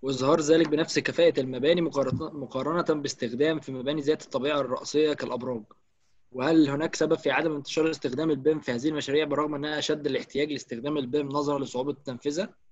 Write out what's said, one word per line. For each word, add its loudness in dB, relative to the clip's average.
واظهار 2
ذلك 6
بنفس 0
كفاءه 4
المباني 2
مقارنه، -2
مقارنه -2
باستخدام -2
في -10
مباني -4
ذات 0
الطبيعه -2
الرأسيه 0
كالابراج؟ -6
وهل 4
هناك -2
سبب 2
في -2
عدم 0
انتشار 0
استخدام -2
البيم 2
في -4
هذه -2
المشاريع، 0
برغم -2
انها -4
اشد -2
الاحتياج -2
لاستخدام -6
البيم -2
نظرا -2
لصعوبه -4
تنفيذها؟ -6